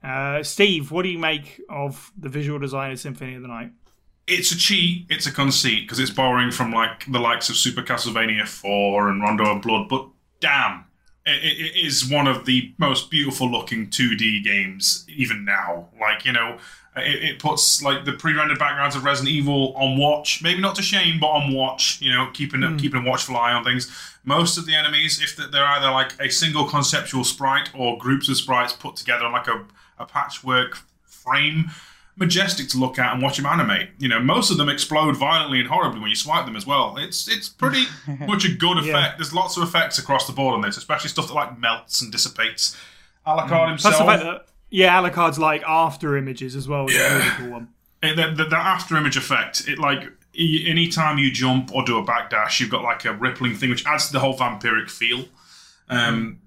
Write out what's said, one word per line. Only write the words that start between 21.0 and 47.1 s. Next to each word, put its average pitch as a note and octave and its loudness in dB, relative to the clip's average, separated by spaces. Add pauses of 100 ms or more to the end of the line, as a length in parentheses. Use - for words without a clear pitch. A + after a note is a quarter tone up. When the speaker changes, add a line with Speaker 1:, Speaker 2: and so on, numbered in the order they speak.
Speaker 2:
but D3+ 2
on D3 2
watch, - 0
you C3+ 0
know, B2+ 2
keeping C3+ -2
a, C3+ 2
Speaker 1:
Mm. D#3 -2
Speaker 2:
keeping C3 0
a B2+ 0
watchful B2 -2
eye A#2+ 2
on A#2+ 0
things. B2 0 (340)
Most D#3+ 2
of D#3+ -8
the D#3 2
enemies, D3+ 2
if D3 -4
th-, C#3+ -10
they're C#3+ 2
either, C#3 4
like, C3 0
a C3+ -2
single D3+ 0
conceptual C#3+ 0
sprite C#3 0
or B2 -2
groups C3+ 0
of C3 2
sprites B2 0
put - -14
together A#2+ -2
on, A#2+ -2
like, A#2+ -2
a, G#2 -2 (340)
a A#2 -10
patchwork B2+ -2 (260)
frame, D3+ 0 (460)
majestic F#3 0
to C3 -2
look B2+ 0
at B2 2
and B2+ -2
watch C3 0
them C#3 -2
animate. A2+ 0 (100)
You C3 0
know, A2+ 2
most F3+ 2
of F3+ 2
them D3 2
explode D3+ 2
violently D3 2
and A#2+ -2
horribly C#3 0
when G#2 -4
you G#2+ 2
swipe D#3+ 0
them A2+ -8
as G2+ -10
well. C3 0
It's, E3+ -6
it's A3 -4
pretty C4 0 (220)
Speaker 1:
<laughs> C#3+ -8
Speaker 2:
much G3+ 0
a F3 2
good E3+ 0
Speaker 1:
Yeah. D#3 -2
Speaker 2:
effect. D3 0
There's D3+ -6
lots F3+ 0
of F3 0
effects E3 0
across C3+ 0
the C3+ -10
board C3 0
on G#2+ 0
this, G2+ -4
especially C#3 -4
stuff - -4
that, C3 -12
like, C3+ -4
melts A#2 -2
and A#2 -10
dissipates. - -2 (480)
Alucard D#3 2
Speaker 1:
Mm. - -
Plus E3 2
the G3+ 8
Speaker 2:
himself. E3+ 6
Speaker 1:
fact G#3 4
that, E3+ -8 (220)
yeah, F#3 6
Alucard's, E3+ 2
like, D#3 2
after D#3+ 2
images C3 -6
as B2+ -6
well, C#3+ -2
which C3 2
is - 4
a C3 4
really C#3 2